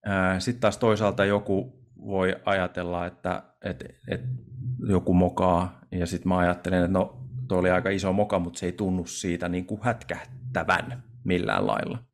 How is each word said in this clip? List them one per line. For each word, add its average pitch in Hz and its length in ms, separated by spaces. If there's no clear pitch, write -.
Ää, 95 360
sit 123 200
taas 104 180
toisaalta 104 460
joku 101 600
voi 95 380
ajatella, 90 640
että, 90 360
et, 95 200
et - 120
joku 92 260
mokaa, 90 680
ja 90 140
sit 85 180
mä 92 140
ajattelen, 90 400
että 90 200
no, - 240
toi 92 100
oli 90 120
aika 92 200
iso 95 220
moka, 101 260
mut 85 180
se 90 100
ei 87 60
tunnu 92 340
siitä 87 420
niinku 90 340
hätkähtävän - 1200
millään 53 420
lailla. 80 480